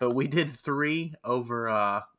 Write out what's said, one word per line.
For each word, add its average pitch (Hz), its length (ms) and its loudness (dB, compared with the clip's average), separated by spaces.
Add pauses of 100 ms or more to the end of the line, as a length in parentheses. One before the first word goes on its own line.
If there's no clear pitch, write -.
But 123 140 2
we 135 120 0
did 147 240 0
three 151 640 -2 (100)
over, 117 460 -2
uh, 104 320 2 (180)